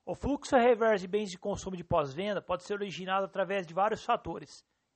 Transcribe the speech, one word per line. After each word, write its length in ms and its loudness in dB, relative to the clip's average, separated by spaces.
O 80 -6
fluxo 420 -2
reverso 460 6
de 60 -8
bens 240 -2
de 80 -14
consumo 360 -6
de 80 -8
pós-venda 580 -2
pode 220 -4
ser 100 -6
originado 520 -2
através 400 -2
de 80 -16
vários 300 0
fatores, 600 -4